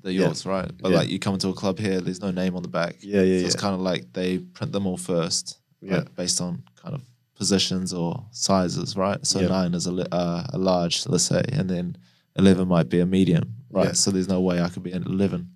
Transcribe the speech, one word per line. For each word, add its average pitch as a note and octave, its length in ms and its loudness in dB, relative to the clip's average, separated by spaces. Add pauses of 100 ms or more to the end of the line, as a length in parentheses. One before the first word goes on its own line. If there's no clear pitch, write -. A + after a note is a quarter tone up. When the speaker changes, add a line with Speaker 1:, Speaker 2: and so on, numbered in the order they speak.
Speaker 1:
They're F#2+ 100 -6
Speaker 2:
Yeah. F#2 160 2
Speaker 1:
yours, D#2+ 180 -6
right? F#2 240 -2 (120)
But, F#2 100 2
Speaker 2:
Yeah. F2 60 6
Speaker 1:
like, - 120 0
you F#2+ 100 -4
come G2 160 -2
into F#2+ 140 -2
a F#2 40 0
club F#2+ 260 -2
here, F#2+ 220 0
there's F2+ 200 -6
no G2 100 -2
name F#2 240 0
on F2 80 -6
the F2 60 -8
back. E2+ 320 -2
Speaker 2:
Yeah, G2+ 200 2
yeah, F#2 200 6
Speaker 1:
So F2+ 40 0
it's F2 100 0
Speaker 2:
yeah. - 60 -6
Speaker 1:
kinda G2 160 0
like F#2 360 -4
they F#2 260 -2
print F2+ 340 -10
them G2 140 -2
all F#2 100 -2
first, F2 600 -2 (220)
Speaker 2:
Yeah. F#2+ 160 -2
Speaker 1:
like, - 180 -4
based F2+ 260 -4
on F2 220 -6 (120)
kind - 200 -12
of - 60 -10 (360)
positions F#2 560 0
or E2+ 380 -4
sizes, F#2+ 640 0
right? F#2+ 300 0
So - 140 0
Speaker 2:
Yeah. F#2 100 4
Speaker 1:
nine F#2 240 0
is F2 120 -2
a F2+ 60 -2
li-, F2+ 200 -2
uh, F2 320 -2 (100)
a - 40 -4
large, F2+ 500 2
let's F2 180 2
say, F2+ 180 2 (100)
and F#2+ 160 0
then F2+ 280 -4 (380)
eleven F#2+ 320 6
might E2+ 220 4
be F2 100 2
a F2 60 4
medium, F#2 480 2 (160)
right? F#2 180 2
Speaker 2:
Yeah. E2+ 60 -2
Speaker 1:
So - 180 2
there's F#2 160 0
no F#2 140 2
way F2 200 2
I F2 80 0
could F#2 140 -10
be F2+ 80 -8
an F2+ 120 -4
eleven. F#2 520 -2